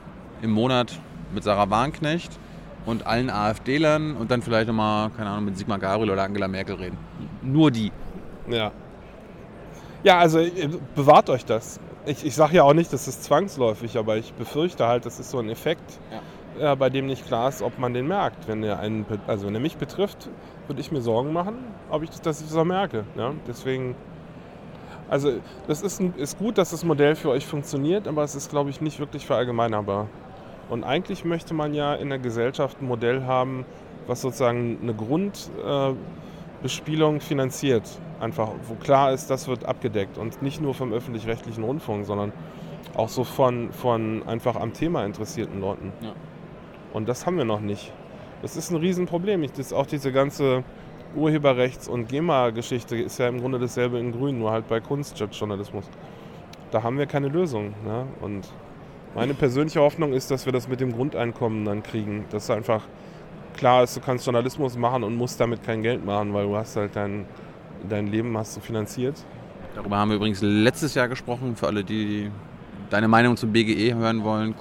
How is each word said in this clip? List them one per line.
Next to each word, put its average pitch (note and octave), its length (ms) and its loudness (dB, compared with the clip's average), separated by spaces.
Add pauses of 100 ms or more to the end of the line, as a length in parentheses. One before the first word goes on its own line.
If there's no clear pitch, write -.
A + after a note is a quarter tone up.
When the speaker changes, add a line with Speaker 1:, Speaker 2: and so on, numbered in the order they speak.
(420)
Speaker 1:
im A2+ 80 0
Monat B2 480 2 (360)
mit G2+ 100 -4
Sarah G2+ 240 4
Wagenknecht D3+ 680 0 (480)
und A2+ 200 -2
allen A#2+ 220 2
A-F-D-Lern C#3+ 880 2
und A2 140 -2
dann B2 100 2
vielleicht A2+ 280 2
nochmal, G#2+ 420 2
keine G#2+ 200 -6
Ahnung, G#2 160 -2
mit F#2+ 120 -4
Sigmar G2+ 200 -2
Gabriel G2+ 320 2
oder F#2+ 120 4
Angela G2 260 0
Merkel F#2+ 280 -4
reden. F2+ 200 -6 (460)
Nur D3 280 6
die. A2 220 0 (560)
Speaker 2:
Ja. A2 240 0 (1300)
Ja, F#3 160 12
also, E3 200 8
äh, E3+ 320 2 (240)
bewahrt D3+ 340 10
euch C3+ 160 2
das. - 340 -2 (280)
Ich, - 180 -2
ich C#3+ 100 -2
sag D3+ 180 6
ja E3+ 100 10
auch C#3 100 12
nicht, E3 200 2
das C3+ 140 -2
ist - 180 -8
zwangsläufig, B2 720 2
aber G#2+ 180 2
ich A2 160 -4
befürchte D3 540 0
halt, A#2+ 180 4
das A#2 160 -10
ist A#2 100 -12
so C3+ 80 -4
ein A2 120 -2
Effekt, - 500 -4 (580)
Speaker 1:
Ja. D3 140 4
Speaker 2:
äh, C3+ 40 2
bei C3+ 120 4
dem C3+ 180 0
nicht C3+ 200 -4
klar B2 240 2
ist, C3+ 100 -4
ob A2+ 180 -2
man B2 140 0
den B2+ 160 0
merkt. F3 400 -2
Wenn A2 140 -2
er G#2 160 0
einen G#2+ 260 -2
be-, G#2 220 -4
also G2+ 200 -2
wenn G2+ 80 -2
er A2 60 -2
mich D#3 160 -2
betrifft, - 540 -4 (380)
würde C#3 120 -4
ich D3 100 -8
mir C#3+ 120 0
Sorgen A#2+ 320 2
machen, F#3 220 -2 (340)
ob D#3 120 0
ich E3 60 -6
das, - 140 -16
dass D#3 180 -2
ich D#3 80 -12
das D#3 80 -4
auch D#3+ 80 6
merke, F3+ 400 2 (100)
ja? A#2+ 200 -2 (120)
Deswegen, B2+ 480 -4 (1160)
also, C#3 240 2 (320)
das D3+ 160 -2
ist G3+ 180 -4
ein, F3+ 160 0
ist C#3 220 -6
gut, G#3+ 180 -2
dass F#3 140 4
das D#3+ 120 -8
Modell D3 320 6
für D3+ 140 -2
euch C3+ 180 2
funktioniert, D3+ 600 -2
aber D3+ 160 0
es D3 100 -4
ist, C#3 160 -8
glaub C#3+ 180 2
ich, C#3 120 -6
nicht D3+ 200 -4
wirklich C#3+ 260 -8
verallgemeinerbar. A2 840 2 (600)
Und A#2+ 140 -2
eigentlich F3 420 -2
möchte E3+ 260 -2
man D3+ 220 0
ja D3 200 2
in C#3 140 -2
der C#3 120 -2
Gesellschaft B2 600 0
ein C3+ 60 -4
Modell B2 380 2
haben, B2+ 420 0 (400)
was B2 160 -2
sozusagen A#2+ 580 2
eine A#2 140 -2
Grund-, D#3 560 -2 (120)
äh, C3+ 300 2 (680)
Bespielung D3+ 580 2
finanziert. C3 640 2 (380)
Einfach, A2 300 -2 (180)
wo A2+ 60 -8
klar C3+ 380 4
ist, C3 180 -4
das C3 180 -2
wird B2 160 -4
abgedeckt G#2 540 -2
und A2 240 -8
nicht C#3 180 -2
nur C#3 140 0
vom B2+ 180 -4
öffentlich-rechtlichen A2+ 720 -4
Rundfunk, A2+ 400 -2
sondern G2+ 300 -2 (600)
auch A2 140 2
so B2+ 160 -2
von, B2 480 2
von A2 560 0
einfach A2+ 280 0
am G#2+ 180 -4
Thema D3+ 320 0
interessierten G#2 520 -6
Leuten. F#2+ 320 -4 (120)
Speaker 1:
Ja. G#2+ 100 -8 (800)
Speaker 2:
Und G#2+ 160 -2
das B2 160 -2
haben F3+ 140 0
wir C3+ 80 2
noch G#2+ 140 2
nicht. G2+ 340 -6 (480)
Das - 140 -8
ist D#3+ 140 -6
ein F3 60 2
Riesenproblem. F3 640 0
Ich, C3 100 -2
das, - 200 -6
auch C3+ 140 2
diese C#3 260 -2
ganze C3+ 500 4 (540)
Urheberrechts- C#3+ 720 4
und A#2+ 220 -2
gema-Geschichte B2+ 840 2
ist - 220 -2
ja B2 100 2
im B2 120 -2
Grunde B2+ 180 -2
dasselbe B2 400 0
in A#2+ 140 -2
Grün, C3 260 -2
nur A2 120 2
halt A2 180 0
bei A2+ 120 2
Kunst C#3+ 360 -4
statt G#2 180 -4
Journalismus. G2+ 520 -4 (840)
Da A2 120 2
haben A#2+ 160 0
wir C#3+ 80 2
keine C#3 220 0
Lösung, C#3 440 0 (140)
ne? A2+ 180 -4 (160)
Und G2 260 -6 (680)
meine B2 180 0
persönliche D3 480 2
Hoffnung D3 320 4
ist, C3 180 0
dass C3+ 140 0
wir C3 80 0
das B2 160 0
mit B2+ 120 -2
dem C3 120 0
Grundeinkommen A#2 720 0
dann G#2 180 -2
kriegen. G#2 480 -4
Dass G#2+ 200 -2
einfach A2 320 2 (720)
klar B2+ 280 8
ist, B2 140 0
du C3+ 40 -8
kannst B2 260 -2
Journalismus B2 500 2
machen A#2+ 280 2
und A2+ 120 -2
musst B2 240 0
damit A#2 240 0
kein A2 180 -2
Geld A2+ 220 0
machen, G#2 280 0
weil G2+ 140 2
du G2+ 100 0
hast A2 200 -4
halt G2+ 180 -2
dein, G2+ 320 -4 (600)
dein G#2 180 0
Leben A2 320 0
hast A2 180 -6
du A2 40 -10
finanziert. A#2+ 560 -2 (580)
Speaker 1:
Darüber G2+ 240 -2
haben G#2 120 4
wir G#2+ 60 4
übrigens G#2 240 2
letztes G#2+ 540 4
Jahr B2 140 4
gesprochen. B2 480 -4
Für - 100 -2
alle, G#2 160 0
die G#2 480 -2 (580)
deine G#2+ 200 4
Meinung A#2 280 8
zum A2+ 140 0
B A2 140 6
G G#2 240 4
E A#2+ 60 4
hören A2+ 280 2
wollen, G#2+ 380 0